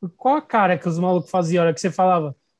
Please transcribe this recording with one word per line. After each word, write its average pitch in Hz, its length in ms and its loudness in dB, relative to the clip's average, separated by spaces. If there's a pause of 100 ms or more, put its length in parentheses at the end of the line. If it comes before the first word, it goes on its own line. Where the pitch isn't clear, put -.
(160)
qual 269 200 0
a 294 60 -4
cara 185 360 0
que - 100 -6
os 165 100 -4
malucos 180 320 -2
faziam 175 320 0
a 165 40 2
hora 160 80 0
que - 60 -16
você 190 120 -2
falava, 180 420 0 (260)